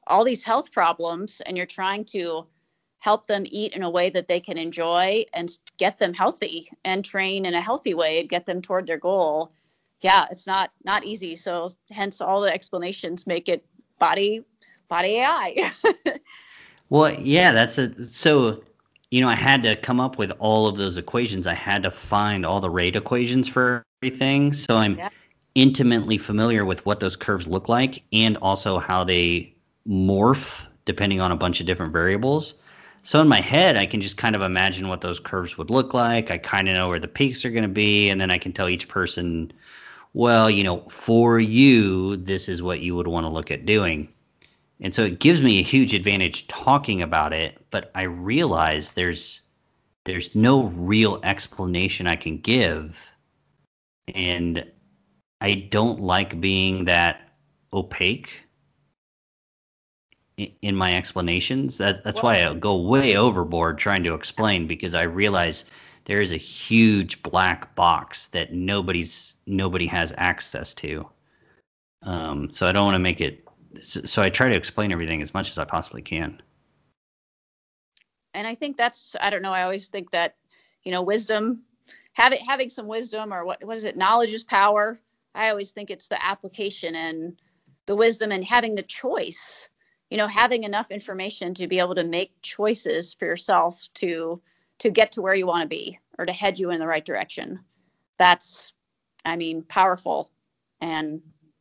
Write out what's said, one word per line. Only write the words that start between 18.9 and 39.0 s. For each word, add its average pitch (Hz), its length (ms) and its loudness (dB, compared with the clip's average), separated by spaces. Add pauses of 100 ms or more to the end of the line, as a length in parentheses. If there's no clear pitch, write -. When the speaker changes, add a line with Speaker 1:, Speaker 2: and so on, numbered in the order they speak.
Speaker 2:
you 127 100 4
know, 127 80 4
I 113 60 4
had 123 300 4
to 110 100 4
come 123 240 -2
up 127 180 -2
with 98 220 -2
all 107 300 4
of 98 100 -2
those 95 200 -2
equations. 98 500 -4
I 85 60 -2
had 98 280 -2
to 92 80 -2
find 104 560 -2
all 98 140 0
the 92 100 -2
rate 87 240 0
equations 123 540 0
for 123 340 0 (180)
everything. 135 520 0
So 123 240 0
I'm 104 220 2
Speaker 1:
Yeah. 131 100 -8 (480)
Speaker 2:
intimately 123 600 4
familiar 107 480 2
with 92 220 -2
what 101 140 0
those 95 160 -2
curves 90 320 -4
look 90 200 -2
like 127 440 2
and 110 240 4
also 95 420 0
how 90 240 -2
they 87 500 0 (360)
morph 98 760 2 (200)
depending 98 360 -2
on 90 120 0
a 82 40 -2
bunch 90 220 -2
of 85 80 -6
different 85 260 -4
variables. 107 640 0 (480)
So - 180 4
in 156 60 8
my 113 140 8
head, 151 360 4
I 98 100 2
can 107 140 -4
just 98 160 -6
kind 110 200 0
of 98 60 0
imagine 92 440 0
what 92 140 -6
those 87 180 -6
curves 90 400 -6
would 80 120 -8
look 127 240 2
like. 117 360 0
I 87 80 -4
kinda 95 340 0
know 92 160 0
where 85 120 -2
the 85 80 -10
peaks 131 360 0
are 123 60 -2
gonna 113 160 0
be, 104 440 4
and 95 100 0
then 92 100 0
I 90 80 2
can 90 140 -6
tell 92 160 -2
each 90 200 -4
person, 87 640 -4 (600)